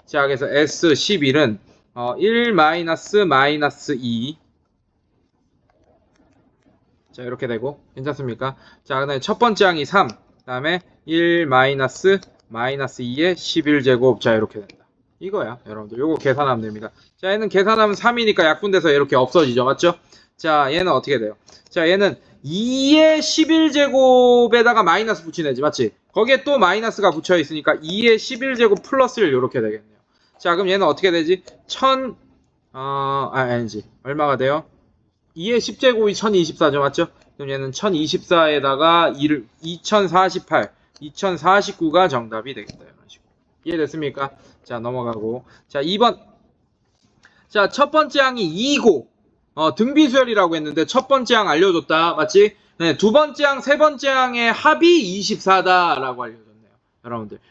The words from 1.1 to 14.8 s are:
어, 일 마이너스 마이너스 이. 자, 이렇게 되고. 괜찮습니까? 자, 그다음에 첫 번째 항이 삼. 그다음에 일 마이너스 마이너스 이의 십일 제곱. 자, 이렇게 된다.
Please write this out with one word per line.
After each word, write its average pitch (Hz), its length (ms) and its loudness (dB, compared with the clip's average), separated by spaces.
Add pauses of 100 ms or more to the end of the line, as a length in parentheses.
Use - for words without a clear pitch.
어, 123 240 -6
일 233 340 0
마이너스 165 640 0
마이너스 147 840 0
이. 120 380 -6 (2750)
자, 123 100 -20
이렇게 123 240 -8
되고. 120 340 -6 (140)
괜찮습니까? 135 640 -8 (280)
자, 135 160 -4
그다음에 139 200 -4
첫 - 180 -6
번째 214 260 2
항이 170 220 2
삼. 185 220 0 (320)
그다음에 143 400 -4 (260)
일 170 400 0
마이너스 135 720 0 (280)
마이너스 127 520 -6
이의 139 360 -2
십일 147 460 -2
제곱. 127 380 2
자, 120 140 2
이렇게 107 240 -2
된다. - 260 -20 (360)